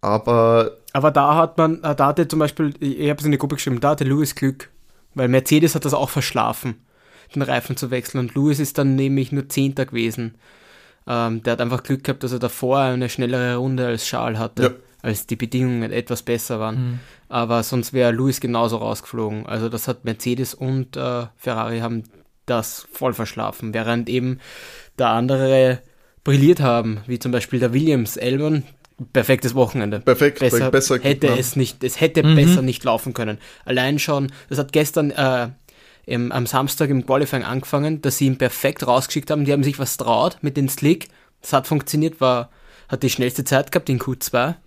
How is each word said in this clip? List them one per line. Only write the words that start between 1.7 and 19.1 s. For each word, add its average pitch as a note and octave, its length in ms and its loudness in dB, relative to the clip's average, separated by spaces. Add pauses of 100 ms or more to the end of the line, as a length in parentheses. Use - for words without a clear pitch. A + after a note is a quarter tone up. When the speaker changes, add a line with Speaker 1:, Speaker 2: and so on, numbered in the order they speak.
Speaker 2:
da C#3+ 240 0
hatte D3 220 2
zum D#3 120 0
Beispiel, D3 400 0
ich, C#3 200 -4
ich D3 100 0
hab's D3 160 -2
in D3+ 60 2
die C#3+ 60 2
Gruppe C#3+ 180 -2
geschrieben, C3 240 -2
da C#3 120 2
hatte D3 120 0
Lewis C#3 320 0
Glück, C3+ 340 -4 (460)
weil B2+ 120 0
Mercedes C#3+ 480 4
hat D3+ 100 -2
das C#3 80 2
auch C#3 160 0
verschlafen, A2+ 680 -2 (580)
den C#3 80 -2
Reifen C3 340 -2
zu B2+ 160 -6
wechseln B2+ 280 -4
und B2 160 -4
Lewis C#3+ 240 2
ist C#3+ 180 -4
dann C#3 180 2
nämlich C3+ 360 0
nur C#3 180 -4
Zehnter C3+ 360 0
gewesen. A2+ 500 -4 (720)
Ähm, A#2 360 -2
der A#2+ 100 0
hat A#2 80 -2
einfach A#2+ 220 -2
Glück C3+ 200 -4
gehabt, C3+ 200 -4
dass B2 80 -4
er B2 80 -4
davor B2+ 400 -2
eine B2+ 300 0
schnellere B2 480 -2
Runde B2+ 300 -2
als A#2 180 -4
Charles A#2 340 -4
hatte, A2+ 240 -2
Speaker 1:
Ja. B2+ 60 4 (320)
Speaker 2:
als A2 260 -4
die A#2+ 80 -4
Bedingungen B2 560 -2
etwas A#2 320 -4
besser A#2 360 -4
waren. A2 160 -4
Speaker 3:
Mhm. B2 240 -4 (300)
Speaker 2:
Aber A#2 340 0
sonst B2 300 -4
wäre B2 180 4
Lewis B2+ 280 0
genauso A#2 380 0
rausgeflogen. A2 680 -6